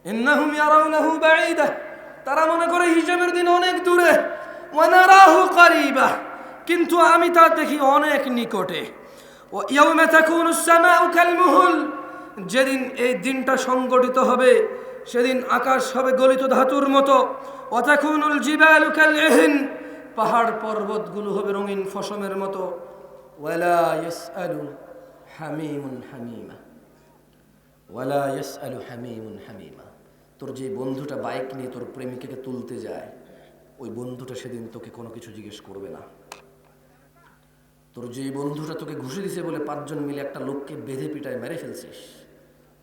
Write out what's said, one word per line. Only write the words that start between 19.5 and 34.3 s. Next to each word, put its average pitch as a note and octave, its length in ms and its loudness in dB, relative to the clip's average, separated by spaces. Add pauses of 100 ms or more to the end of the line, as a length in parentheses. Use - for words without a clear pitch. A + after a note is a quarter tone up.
পাহাড় A3+ 340 0 (120)
পর্বতগুলো G#3 680 -6
হবে G3+ 200 -4
রঙিন G3 400 -6
ফসমের G3 440 -8
মতো। F#3+ 440 -8 (580)
ওয়ালা E3 640 0
ইয়াসআলু E3+ 640 -10 (720)
হামিমুন D3 640 -10 (100)
হামিমা, A2+ 420 -16 (1400)
ওয়ালা C#3 400 -4
ইয়াসআলু B2+ 580 -12
হামিমুন A2 580 -16
হামিমা। G2+ 360 -20 (560)
তোর B2+ 160 -14
যে C3 220 -12
বন্ধুটা C3 400 -8
বাইক B2+ 380 -10
নিয়ে B2+ 160 -12
তোর B2 140 -14 (100)
প্রেমিকাকে B2+ 420 -14
তুলতে B2 400 -12
যায়, F#2+ 360 -14 (640)
ওই A#2+ 120 -14
বন্ধুটা B2 440 -14